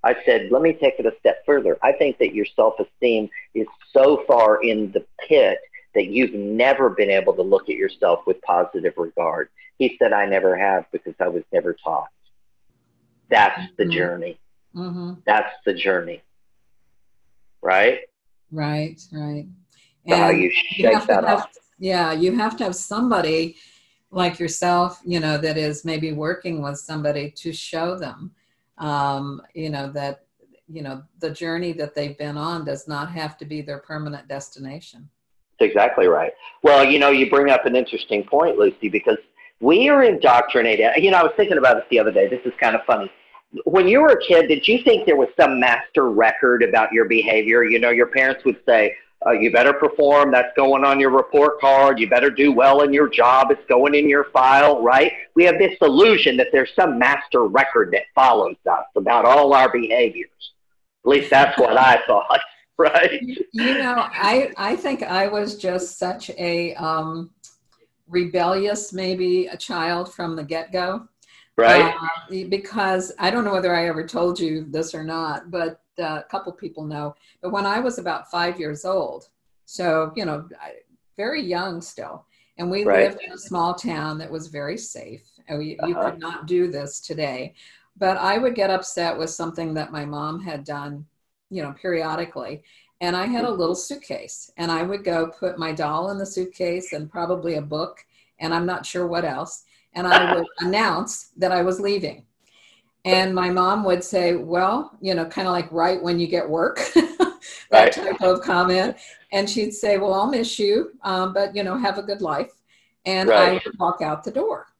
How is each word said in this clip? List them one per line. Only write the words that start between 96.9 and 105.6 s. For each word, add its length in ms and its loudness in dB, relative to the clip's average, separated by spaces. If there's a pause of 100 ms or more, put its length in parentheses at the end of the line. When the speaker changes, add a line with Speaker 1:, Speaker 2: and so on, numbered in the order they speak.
Speaker 2:
and 180 -12
probably 440 -6
a 80 -6
book, 360 -8 (400)
and 160 -6
I'm 120 -4
not 200 -8
sure 220 -6
what 160 -4
else. 400 -10 (300)
And 120 -6
I 280 2
would 180 -4
Speaker 1:
<laughs> 80 -16
Speaker 2:
announce 760 -4
that 160 -2
I 100 -2
was 180 -4
leaving. 440 -6 (800)
And 300 0
my 160 -2
mom 340 0
would 200 0
say, 300 -2
"Well," 680 -4
you 140 -4
know, 100 -4
kinda 260 -6
like, 220 -4